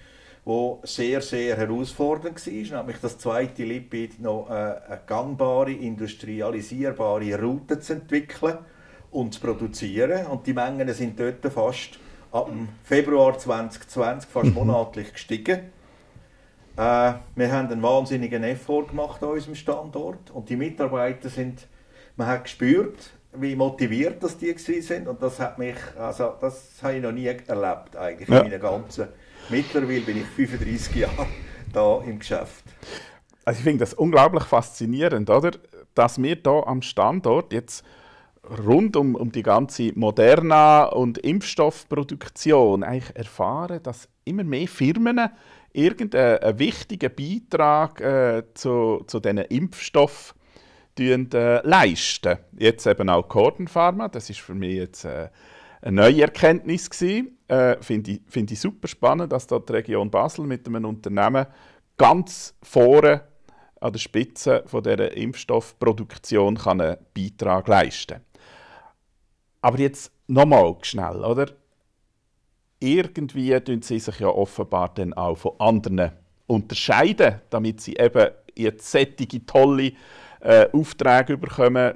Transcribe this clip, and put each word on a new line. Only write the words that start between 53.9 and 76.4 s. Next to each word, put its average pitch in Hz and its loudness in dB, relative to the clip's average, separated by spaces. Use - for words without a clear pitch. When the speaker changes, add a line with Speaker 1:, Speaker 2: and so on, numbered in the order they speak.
Speaker 2:
das 117 -12
ist 104 -14
für - -14
mich 95 -4
jetzt, 92 -8
äh, 80 -10
eine 95 -2
neue 143 8
Erkenntnis 165 2
gewesen. 214 -4
Äh, 127 4
finde 107 -4
ich, 104 -6
finde 110 -4
ich 104 -12
super - -6
spannend, 143 0
dass 127 -4
dort 120 -4
die 117 -6
Region 107 -2
Basel 147 -2
mit 127 -8
einem 113 -6
Unternehmen 107 -2
ganz - 2
vorne 143 6
an 120 -4
der 110 -8
Spitze - -2
von 117 -6
dieser 104 0
Impfstoffproduktion 110 -2
kann 92 0
einen 82 0
Beitrag 95 -2
leisten. 90 2
Aber 123 2
jetzt 139 -2
nochmal 127 6
schnell, 92 -6
oder? 123 0
Irgendwie 139 0
tun 123 -4
sie 117 -6
sich 110 -8
ja 101 2
offenbar 95 -2
dann 87 -6
auch 87 -2
von - -4
anderen 101 2